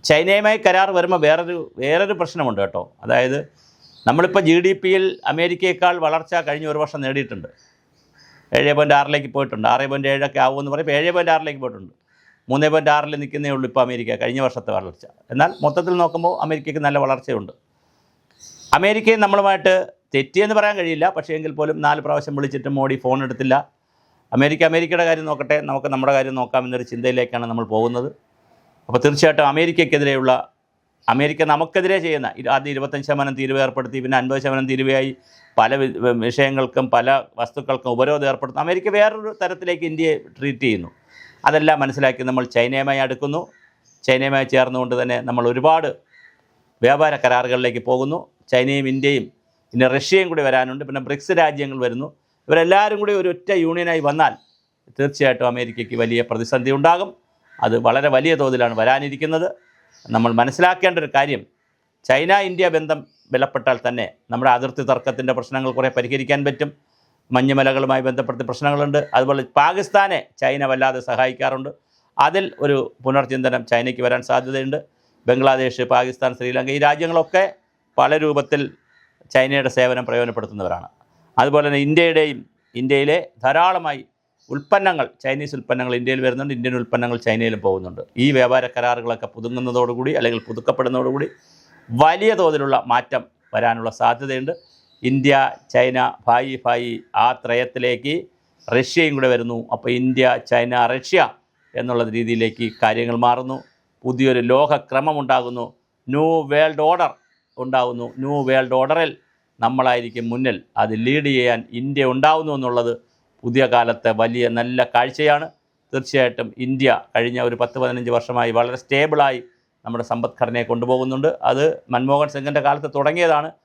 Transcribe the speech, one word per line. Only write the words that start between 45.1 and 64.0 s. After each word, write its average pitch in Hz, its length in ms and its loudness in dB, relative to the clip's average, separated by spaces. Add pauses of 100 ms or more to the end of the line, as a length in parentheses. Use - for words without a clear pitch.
നമ്മൾ 120 240 0
ഒരുപാട് 151 380 2 (920)
വ്യാപാര 143 320 4 (100)
കരാറുകളിലേക്ക് 123 680 0
പോകുന്നു. 135 280 -2 (340)
ചൈനയും 135 400 2
ഇന്ത്യയും, 135 320 0 (500)
പിന്നെ 127 120 4 (100)
റഷ്യയും 185 340 2
കൂടി 156 180 -2
വരാനുണ്ട്, 127 400 0
പിന്നെ 139 200 -8
ബ്രിക്സ് 143 240 -4 (100)
രാജ്യങ്ങൾ 139 440 -2
വരുന്നു. 123 200 -4 (420)
ഇവരെല്ലാവരും 190 520 4
കൂടി 208 120 -2 (100)
ഒരു 180 100 0
ഒറ്റ 180 180 -8 (140)
യൂണിയനായി 170 420 -2
വന്നാൽ 143 260 2 (640)
തീർച്ചയായിട്ടും 139 540 2
അമേരിക്കയ്ക്ക് 120 500 -6
വലിയ 117 180 0 (100)
പ്രതിസന്ധി 120 480 -2
ഉണ്ടാകും. 170 320 4 (480)
അത് 113 160 0 (120)
വളരെ 135 300 2
വലിയ 151 240 2
തോതിലാണ് 123 400 0
വരാനിരിക്കുന്നത്. 143 680 0 (680)
നമ്മൾ 113 240 2
മനസ്സിലാക്കേണ്ട 175 640 2
ഒരു 147 140 -8
കാര്യം, 139 240 0 (680)
ചൈന 156 240 4 (160)
ഇന്ത്യ 180 180 0 (100)
ബന്ധം 156 220 -2 (340)
ബലപ്പെട്ടാൽ 127 540 0
തന്നെ 120 200 -2 (260)